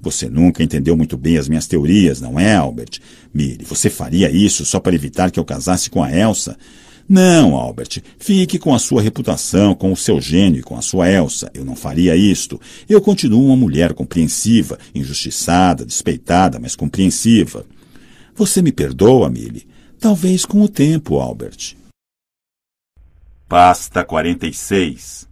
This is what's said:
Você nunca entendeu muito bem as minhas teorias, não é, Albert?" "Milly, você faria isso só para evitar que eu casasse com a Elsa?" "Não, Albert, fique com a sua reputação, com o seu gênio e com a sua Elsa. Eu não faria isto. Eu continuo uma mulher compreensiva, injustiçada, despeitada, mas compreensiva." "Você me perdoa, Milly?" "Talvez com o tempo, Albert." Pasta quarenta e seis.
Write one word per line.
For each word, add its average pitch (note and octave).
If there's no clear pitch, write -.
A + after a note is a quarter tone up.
Você -
nunca E2
entendeu D2+
muito D#2
bem D#2
as C2+
minhas D#2
teorias, D#2+
não B1+
é, G#2
Albert?" C2
"Milly, C#2
você -
faria D#2+
isso F2+
só -
para F#2+
evitar E2
que -
eu D#2+
casasse C#2+
com F2
a C2
Elsa?" G#2
"Não, F3
Albert, A#1+
fique F#3+
com C#3+
a A2+
sua B2
reputação, G2+
com F#2+
o F#2
seu -
gênio E2
e B1
com -
a A1+
sua F2+
Elsa. F2+
Eu C2+
não C2
faria E2
isto. F#2+
Eu G#3
continuo C#3
uma C3
mulher D#2+
compreensiva, -
injustiçada, C#2+
despeitada, D2
mas A#1+
compreensiva." F#2+
"Você G3
me D#3+
perdoa, F2
Milly?" A1+
"Talvez F#3
com G#3
o G#3
tempo, D3+
Albert." A#1
Pasta F2+
quarenta E2
e D#2
seis. -